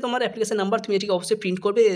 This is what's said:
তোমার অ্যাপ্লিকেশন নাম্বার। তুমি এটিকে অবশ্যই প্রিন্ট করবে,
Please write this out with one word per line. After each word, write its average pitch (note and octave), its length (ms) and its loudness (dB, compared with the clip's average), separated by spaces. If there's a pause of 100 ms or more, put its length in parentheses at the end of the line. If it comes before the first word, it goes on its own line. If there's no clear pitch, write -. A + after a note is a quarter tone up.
তোমার B3 200 -2
অ্যাপ্লিকেশন A3 360 -2
নাম্বার। G3 240 0
তুমি G#3 140 -2
এটিকে G3+ 200 0
অবশ্যই G#3+ 240 -2
প্রিন্ট F#3 220 -2
করবে, G#3 160 2 (160)